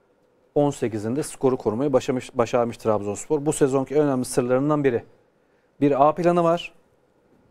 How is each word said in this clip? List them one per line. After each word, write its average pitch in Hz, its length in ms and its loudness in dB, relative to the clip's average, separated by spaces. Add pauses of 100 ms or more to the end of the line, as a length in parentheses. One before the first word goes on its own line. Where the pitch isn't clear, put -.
(560)
On 143 160 2
sekizinde 113 520 -4
skoru 131 340 -2
korumayı 127 360 -2
başarmış, 131 440 -2
başarmış 120 400 0
Trabzonspor. 107 680 -2
Bu - 80 0
sezonki 135 420 0
en 151 60 4
önemli 131 240 0
sırlarından 139 580 0
biri. 120 200 0 (800)
Bir 139 260 4
A 151 80 2
planı 175 280 2
var. 165 300 0 (760)